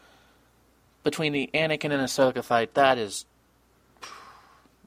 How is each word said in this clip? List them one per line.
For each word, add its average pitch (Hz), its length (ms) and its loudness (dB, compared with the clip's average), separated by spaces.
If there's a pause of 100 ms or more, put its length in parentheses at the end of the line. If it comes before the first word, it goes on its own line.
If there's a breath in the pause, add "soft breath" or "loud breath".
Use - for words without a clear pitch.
(1040)
between 151 280 -2
the 143 220 -2
Anakin 156 380 -2
and 139 100 0
Ahsoka 127 420 0
fight, 117 300 0
that 135 240 4
is 104 260 -8 (1600 loud breath)